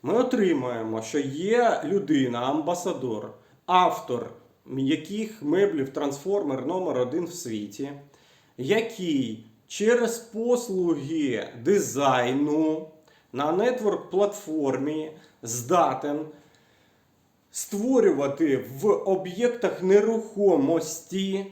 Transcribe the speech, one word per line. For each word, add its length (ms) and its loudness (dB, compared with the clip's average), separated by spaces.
Ми 120 0
отримаємо, 880 0
що 160 -4
є 680 2
людина, 560 2
амбасадор, 880 -2
автор 640 2
м'яких 760 -4
меблів, 460 2
трансформер 800 -2
номер 320 -2
один 260 -2
в 80 -10
світі, 600 -8
який 880 -2
через 520 0
послуги 1300 -2
дизайну 1200 2
на 200 -2
нетворк-платформі 1600 0
здатен 840 0
створювати 1120 2
в 80 2
об'єктах 920 0
нерухомості 1700 2